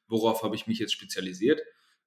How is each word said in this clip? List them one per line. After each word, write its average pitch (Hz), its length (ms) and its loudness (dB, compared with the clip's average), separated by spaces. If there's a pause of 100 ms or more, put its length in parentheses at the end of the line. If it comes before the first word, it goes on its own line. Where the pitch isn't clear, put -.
Worauf 113 360 2
habe 107 120 -2
ich - 120 -8
mich 110 120 0
jetzt 107 140 -2
spezialisiert? 95 680 0 (460)